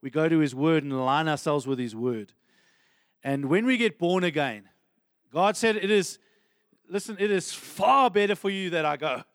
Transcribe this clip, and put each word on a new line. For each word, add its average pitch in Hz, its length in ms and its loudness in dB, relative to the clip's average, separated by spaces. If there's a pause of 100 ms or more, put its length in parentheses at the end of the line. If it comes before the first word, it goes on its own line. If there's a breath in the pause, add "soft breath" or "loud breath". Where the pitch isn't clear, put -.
we 135 80 -10
go 156 180 0
to 160 120 4
His 143 160 0
Word 156 260 2
and 139 100 -6
align 135 360 0
ourselves 147 400 -2
with 131 100 -2
His 120 160 -6
Word. 113 380 -6 (880)
And 139 240 -4
when 180 180 2
we 254 120 2
get 226 220 0
born 180 260 0
again, 135 440 -2 (640)
God 190 240 2
said, 220 200 2
"It 196 140 -2
is, 202 280 2 (720)
listen, 196 320 -8
it 208 100 0
is 190 220 0
far 254 580 2
better 202 240 2
for 196 160 -4
you 190 200 -4
that 165 140 -2
I 147 120 0
go. 139 260 -4 (120)